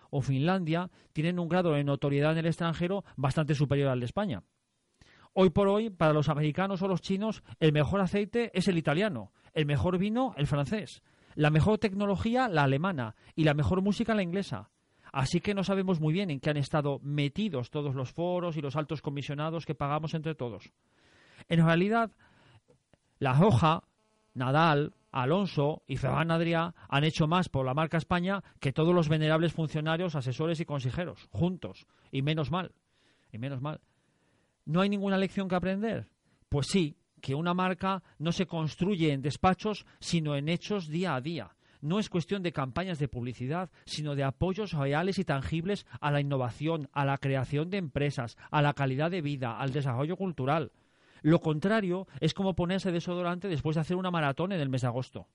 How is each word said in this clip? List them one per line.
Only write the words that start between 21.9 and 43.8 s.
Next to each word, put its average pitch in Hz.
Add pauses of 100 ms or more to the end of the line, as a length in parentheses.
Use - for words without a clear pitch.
La 131
Roja, 165 (500)
Nadal, 147 (180)
Alonso 151
y 135
Ferran 131
Adrià 165 (120)
han 143
hecho 156
más 175
por 135
la 127
marca 160
España 180 (160)
que 135
todos 165
los 165
venerables 156
funcionarios, 160
asesores 147
y 165
consejeros, 139
juntos. 156 (240)
Y 135
menos 151
mal, 180 (580)
y 107
menos 127
mal. 151 (840)
¿No 165
hay 202
ninguna 196
lección 190
que 185
aprender? 190 (380)
Pues 139
sí, 165 (240)
que 131
una 175
marca 185 (140)
no 165
se 170
construye 160
en 135
despachos, 185 (140)
sino 151
en 143
hechos 175
día 165
a 127
día. 139 (260)
No 165
es 214
cuestión 185
de 175
campañas 160
de 143
publicidad, 127 (160)